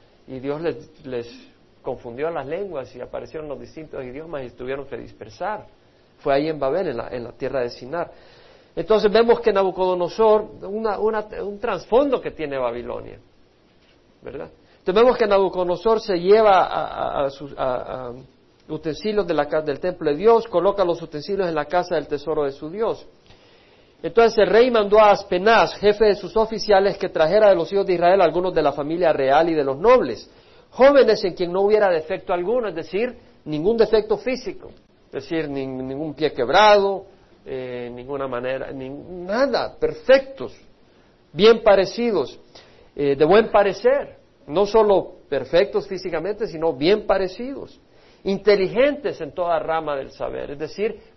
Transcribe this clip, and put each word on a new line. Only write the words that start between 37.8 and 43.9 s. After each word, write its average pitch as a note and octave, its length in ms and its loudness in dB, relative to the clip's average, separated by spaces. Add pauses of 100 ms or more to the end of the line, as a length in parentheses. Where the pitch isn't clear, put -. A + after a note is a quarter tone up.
ninguna C3+ 360 -8
manera, B2+ 420 -6
nin-, D3 540 -14
nada, G#3 520 -2
perfectos, - 800 0 (800)
bien A3 280 6
parecidos, G3 760 2 (560)
eh, C#3 220 0
de D3+ 80 4
buen A3 260 6
parecer, A3 640 2 (320)